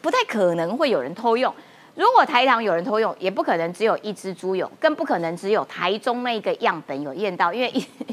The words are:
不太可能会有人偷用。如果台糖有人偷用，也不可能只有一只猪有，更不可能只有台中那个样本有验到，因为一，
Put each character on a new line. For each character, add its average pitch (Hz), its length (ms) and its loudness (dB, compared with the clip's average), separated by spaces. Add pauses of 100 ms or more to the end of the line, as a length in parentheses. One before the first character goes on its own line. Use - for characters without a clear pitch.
不 330 100 -2
太 480 140 2
可 185 280 2
能 170 240 -2
会 294 140 2
有 160 100 2
人 135 140 -6
偷 226 200 2
用。 247 180 0 (420)
如 349 100 2 (100)
果 359 80 8
台 254 220 2
糖 233 180 4
有 196 100 2
人 170 120 0
偷 214 140 0
用， 202 200 0
也 185 100 -2
不 269 120 -2
可 180 160 0
能 165 160 -2
只 - 100 -4
有 214 140 4
一 208 160 -8
只 190 180 -10
猪 185 240 -4
有， 175 240 -4
更 311 160 2
不 320 80 -4
可 269 140 0
能 170 180 -4
只 190 140 -6
有 208 160 2
台 185 320 -2
中 247 260 -4
那 240 160 -4
个 190 160 -2
样 185 300 0
本 139 160 -6
有 147 140 -8
验 190 200 -4
到， 175 160 2
因 220 80 -4
为 254 120 0
一， - 140 -2 (280)